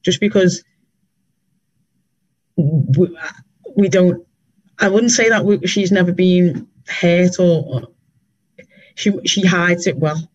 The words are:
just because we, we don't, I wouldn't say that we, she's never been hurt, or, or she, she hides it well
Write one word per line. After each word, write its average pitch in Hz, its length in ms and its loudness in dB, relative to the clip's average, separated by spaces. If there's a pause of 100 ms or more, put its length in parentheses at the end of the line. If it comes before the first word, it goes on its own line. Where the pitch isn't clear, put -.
just - 160 -2
because 190 440 0 (1900)
we, 156 600 0 (580)
we 196 140 2
don't, 180 340 2 (580)
I 208 60 0
wouldn't 226 240 2
say 233 160 0
that 220 160 0
we, 202 240 0
she's 190 240 -2
never 180 220 2
been 180 520 2 (220)
hurt, 180 500 0
or, 170 280 2
or - 220 -8 (1080)
she, - 160 -2 (140)
she 190 200 -2
hides 175 420 0
it 165 100 -4
well 160 380 -4